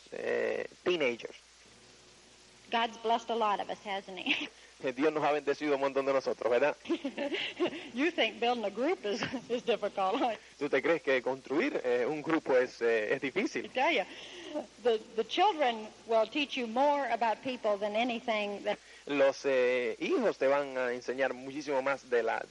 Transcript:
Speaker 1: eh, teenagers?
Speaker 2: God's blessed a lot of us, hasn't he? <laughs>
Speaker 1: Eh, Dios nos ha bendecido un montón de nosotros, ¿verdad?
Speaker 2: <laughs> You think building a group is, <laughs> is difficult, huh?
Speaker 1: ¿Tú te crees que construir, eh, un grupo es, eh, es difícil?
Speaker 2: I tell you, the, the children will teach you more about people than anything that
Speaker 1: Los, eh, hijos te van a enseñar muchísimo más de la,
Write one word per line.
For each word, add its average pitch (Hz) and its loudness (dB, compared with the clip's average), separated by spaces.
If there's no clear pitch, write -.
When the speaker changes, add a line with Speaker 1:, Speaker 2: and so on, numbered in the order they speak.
Speaker 1:
eh, 117 -2
teenagers? 143 -2
Speaker 2:
God's 226 0
blessed 226 0
a 226 0
lot 208 2
of - -6
us, 285 -6
hasn't 196 -8
he? 190 -2
<laughs> - -20
Speaker 1:
Eh, 131 -2
Dios 147 2
nos 147 0
ha 147 4
bendecido 143 0
un 135 -2
montón 139 0
de 135 2
nosotros, 123 0
¿verdad? 127 4
Speaker 2:
<laughs> 294 -4
You 294 0
think 220 -2
building 240 0
a 196 -2
group 254 -2
is, 208 -2
<laughs> 233 -10
is 233 -2
difficult, 202 0
huh? 254 0
Speaker 1:
¿Tú 143 -4
te 135 2
crees 156 2
que 131 2
construir, 139 -2
eh, 123 2
un 147 -2
grupo 156 0
es, 123 2
eh, 113 2
es 135 -4
difícil? 143 -2
Speaker 2:
I - -12
tell 277 0
you, 214 2
the, 226 2
the 226 0
children 285 2
will 220 4
teach 294 -4
you 247 -4
more 277 2
about 226 0
people 233 -2
than 208 -2
anything 220 -2
that 208 -2
Speaker 1:
Los, 139 4
eh, 127 2
hijos 226 2
te 135 4
van 139 2
a 127 0
enseñar 127 -2
muchísimo 135 -4
más 131 -2
de 120 4
la, 113 0